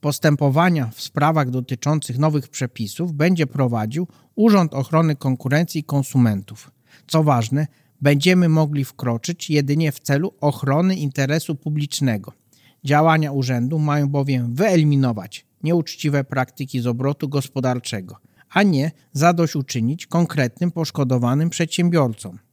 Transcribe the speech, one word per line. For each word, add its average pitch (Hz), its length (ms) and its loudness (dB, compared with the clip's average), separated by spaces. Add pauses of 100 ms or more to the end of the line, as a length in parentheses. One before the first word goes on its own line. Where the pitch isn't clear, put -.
Postępowania 147 920 2
w - 80 -16
sprawach 147 480 0
dotyczących 127 680 -4
nowych 147 300 0
przepisów 135 640 -6
będzie 160 340 2
prowadził 123 600 -2 (280)
Urząd 202 380 4
Ochrony 156 420 2
Konkurencji 139 680 -2
i - 20 -12
Konsumentów. 117 880 0 (360)
Co 160 160 0
ważne, 135 440 0 (340)
będziemy 160 480 4
mogli 147 360 2
wkroczyć 127 640 -6
jedynie 147 420 0
w - 80 -12
celu 147 420 -2
ochrony 147 540 0
interesu 147 600 -2
publicznego. 139 800 -4 (500)
Działania 151 480 2
urzędu 131 480 -2
mają 147 300 0
bowiem 135 460 -2
wyeliminować 139 920 2 (180)
nieuczciwe 151 600 -2
praktyki 131 560 -6
z 120 80 -2
obrotu 131 420 -2
gospodarczego, 123 880 -4 (320)
a 196 140 2
nie 160 280 2 (220)
zadośćuczynić 147 920 0
konkretnym 165 640 0
poszkodowanym 135 800 0
przedsiębiorcom. 156 880 -2 (140)